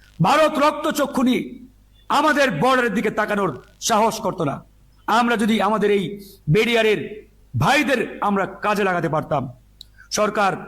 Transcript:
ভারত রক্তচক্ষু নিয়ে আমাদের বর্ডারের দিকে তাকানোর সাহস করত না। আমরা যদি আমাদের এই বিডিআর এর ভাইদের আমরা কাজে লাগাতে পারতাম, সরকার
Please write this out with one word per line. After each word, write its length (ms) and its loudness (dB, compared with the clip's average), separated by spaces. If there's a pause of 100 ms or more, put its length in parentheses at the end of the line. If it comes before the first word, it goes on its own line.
(200)
ভারত 380 4
রক্তচক্ষু 640 0
নিয়ে 180 2 (680)
আমাদের 380 2 (120)
বর্ডারের 360 2
দিকে 160 -2
তাকানোর 400 -2 (300)
সাহস 400 2
করত 200 -4
না। 140 -4 (520)
আমরা 300 2
যদি 240 2
আমাদের 300 0
এই 120 0 (440)
বিডিআর 400 2
এর 120 2 (540)
ভাইদের 460 2 (220)
আমরা 240 0 (160)
কাজে 220 0
লাগাতে 260 0
পারতাম, 340 -2 (680)
সরকার 400 0 (160)